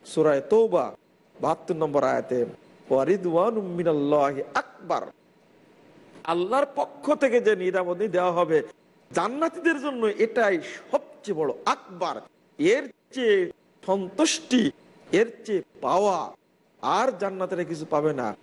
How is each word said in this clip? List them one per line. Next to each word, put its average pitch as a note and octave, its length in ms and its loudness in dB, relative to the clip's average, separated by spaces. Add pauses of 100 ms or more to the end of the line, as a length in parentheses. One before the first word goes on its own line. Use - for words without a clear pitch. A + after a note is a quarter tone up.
সূরা D3+ 360 2
তওবা F3 540 2 (460)
বাহাত্তর D#3+ 340 -2
নম্বর D3 280 0
আয়াতে, B2 420 0 (440)
"ওয়া C3+ 160 2
রিদওয়ানুম F#3+ 600 0
মিনাল্লাহি D3+ 800 0 (100)
আকবার", F3 480 -6 (1200)
আল্লাহর F#3+ 420 0 (100)
পক্ষ - 380 -2
থেকে B3 280 2
যে G#3 140 4
নিয়ামত F3+ 420 -2
দেওয়া F3+ 340 0
হবে D#3+ 320 2 (500)
জান্নাতীদের D4 680 -2
জন্য, B3+ 240 -4
এটাই G#3+ 540 2 (320)
সবচেয়ে - 460 -4
বড় D3 160 -2 (120)
আকবার। F3 560 -4 (360)
এর A#3 340 2 (220)
চেয়ে G#3 380 2 (340)
সন্তুষ্টি, G3 880 0 (400)
এর A3+ 200 2 (140)
চেয়ে G3 160 -2 (200)
পাওয়া E3+ 520 0 (480)
আর G3 380 0
জান্নাতের F#3 460 -4
কিছু D#3 240 -8
পাবে D3+ 240 0
না। A2+ 300 -6